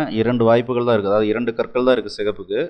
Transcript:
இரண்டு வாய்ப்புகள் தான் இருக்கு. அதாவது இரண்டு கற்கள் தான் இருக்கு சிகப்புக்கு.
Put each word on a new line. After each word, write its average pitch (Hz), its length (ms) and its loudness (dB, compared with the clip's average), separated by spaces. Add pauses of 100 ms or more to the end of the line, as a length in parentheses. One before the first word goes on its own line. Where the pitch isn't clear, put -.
(140)
இரண்டு 117 300 0
வாய்ப்புகள் 120 420 2
தான் 120 100 2
இருக்கு. 98 160 0
அதாவது 107 180 2
இரண்டு 113 240 -2
கற்கள் 123 340 -2
தான் 127 80 6
இருக்கு 104 180 -4
சிகப்புக்கு. 101 460 -4 (100)